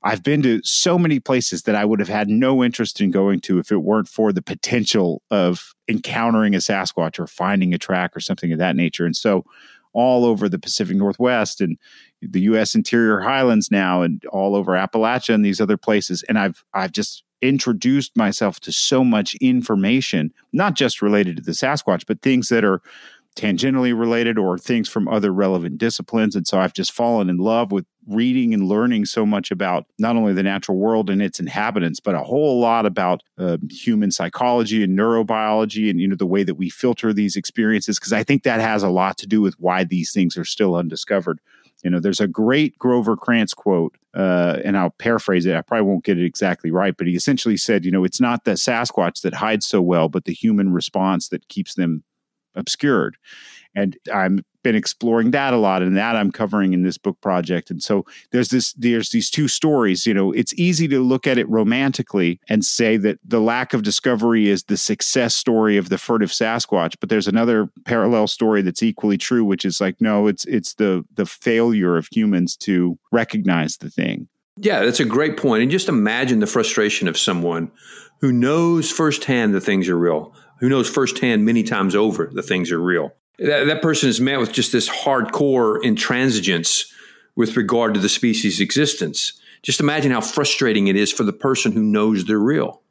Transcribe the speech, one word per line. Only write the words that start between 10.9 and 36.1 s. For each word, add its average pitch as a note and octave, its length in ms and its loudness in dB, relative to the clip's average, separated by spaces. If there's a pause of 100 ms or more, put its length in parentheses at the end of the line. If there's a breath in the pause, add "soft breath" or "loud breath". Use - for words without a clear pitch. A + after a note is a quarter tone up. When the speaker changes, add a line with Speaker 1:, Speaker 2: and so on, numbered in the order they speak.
Speaker 1:
Northwest G#2 640 0
and E2+ 180 -2 (440 soft breath)
the F#2 200 -4
U G#2+ 140 4
S G#2+ 200 0
interior A2 440 2
highlands A#2+ 520 2
now F#2 320 2
and E2+ 220 -2
all G2 300 0
over F#2 180 0
Appalachia A2+ 600 0
and G#2+ 100 4
these G2 160 0
other G#2 180 2
places. F#2+ 520 -2
And G#2+ 100 0
I've, G2 240 -4 (100)
I've F#3+ 200 -4
just - 300 -6 (180)
introduced C3 760 0
myself G#2 420 0
to - 100 -16
so C3 320 0
much A2 340 2
information, A2+ 1000 0 (180 soft breath)
not F3 240 0
just - 260 0
related G2+ 360 2
to - 40 -12
the E2+ 120 -6
Sasquatch, C3 520 -2
but - 160 -4
things B2+ 280 0
that A2+ 160 2
are F#2+ 160 2 (560 loud breath)
tangentially B2 600 0
related A#2 400 0
or F#2 200 0
things A2+ 320 -2
from G2+ 180 -2
other G#2 240 2
relevant F#2 460 0
disciplines. - 580 -2
And F2+ 100 -2
so F#2+ 140 0
I've F#2 140 0
just - 180 -4
fallen A#2 380 0
in F2+ 80 -2
love A2 340 0
with F#2+ 140 -2 (220)
reading A#2 460 0
and G2 140 0
learning G#2+ 380 0
so A2 200 -2
much G#2 260 -2
about F2+ 340 -2 (120)
not A#2 200 0
only G#2+ 160 2
the F#2+ 100 0
natural G2 340 -2
world G#2+ 320 2
and G2 120 0
its F#2 180 -4
inhabitants, G2 640 -2
but G2+ 120 -2
a D2 100 -2
whole C3 360 0
lot A#2 260 2
about, F2+ 380 0 (140)
uh, F2+ 180 -2 (140)
human G#2+ 420 0
psychology A2 720 0
and F#2+ 160 0
neurobiology A2 920 0
and, F2+ 120 0
you G2 80 0
know, F#2+ 80 -2